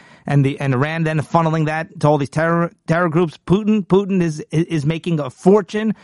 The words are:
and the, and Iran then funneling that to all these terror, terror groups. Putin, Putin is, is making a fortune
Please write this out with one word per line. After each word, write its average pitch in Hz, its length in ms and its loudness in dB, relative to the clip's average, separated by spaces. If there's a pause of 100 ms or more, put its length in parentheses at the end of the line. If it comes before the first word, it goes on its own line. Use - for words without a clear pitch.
(260)
and 143 160 2
the, 135 160 -2
and 135 140 -2
Iran 156 320 -2
then 156 160 -2
funneling 160 460 0
that 160 340 -6
to 151 80 2
all 151 80 4
these 139 140 -4
terror, 170 420 -2 (140)
terror 170 240 0
groups. 160 360 -2
Putin, 208 400 0
Putin 190 360 0
is, 156 180 -4 (100)
is 160 360 -2
making 160 340 -2
a 135 80 0
fortune 208 760 0